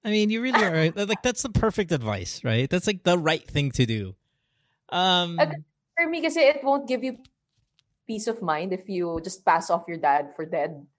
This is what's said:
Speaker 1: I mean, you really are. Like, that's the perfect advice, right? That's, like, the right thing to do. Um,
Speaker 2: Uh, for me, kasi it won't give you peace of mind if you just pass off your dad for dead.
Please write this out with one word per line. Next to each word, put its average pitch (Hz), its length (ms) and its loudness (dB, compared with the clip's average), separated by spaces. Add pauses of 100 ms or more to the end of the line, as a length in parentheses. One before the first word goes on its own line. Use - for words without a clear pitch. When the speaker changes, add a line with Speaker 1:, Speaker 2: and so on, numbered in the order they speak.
Speaker 1:
I 214 80 -4
mean, 214 200 2
you 226 120 0
really 262 200 2
are. 160 280 2 (160)
Like, 208 160 -2
that's 247 200 0
the 240 80 -4
perfect 208 440 0
advice, 104 480 -4
right? 120 280 2
That's, 180 160 0
like, 202 160 -2
the 175 160 4
right 160 280 2
thing 143 320 0
to 127 80 6
do. 104 280 -4 (760)
Um, 175 500 2
Speaker 2:
Uh, 151 80 4 (520)
for 339 100 0
me, 330 140 -4
kasi 320 240 -2
it 277 160 4
won't 277 240 0
give 247 160 -2
you 262 160 -6 (880)
peace 214 220 -6
of 226 120 -6
mind 175 320 -2
if 185 160 -6
you 175 360 -4
just - 200 -12
pass 165 240 2
off 170 200 0
your 170 100 -8
dad 143 380 2
for 160 100 -8
dead. 156 400 -6 (120)